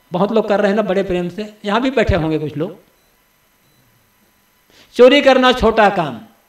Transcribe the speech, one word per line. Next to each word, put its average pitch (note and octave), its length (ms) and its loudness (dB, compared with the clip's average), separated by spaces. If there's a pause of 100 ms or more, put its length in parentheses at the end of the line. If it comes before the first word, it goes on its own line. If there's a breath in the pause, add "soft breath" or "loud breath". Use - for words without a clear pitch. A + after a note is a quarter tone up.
(120)
बहुत G3 200 -4
लोग A3 160 -2
कर G3+ 120 0
रहे G3+ 80 0
हैं G3 80 -2
ना A3 60 -2
बड़े F#3+ 200 -2
प्रेम F3+ 260 -4
से, G#3 260 -12 (100)
यहाँ G#3 160 -2
भी C4 100 -4
बैठे A#3 240 0
होंगे D#3 240 -2
कुछ D3 180 -8
लोग। E3 220 -10 (2250 soft breath)
चोरी C#4 280 6
करना B3+ 300 4
छोटा A3 380 2
काम, C3+ 300 -6 (280)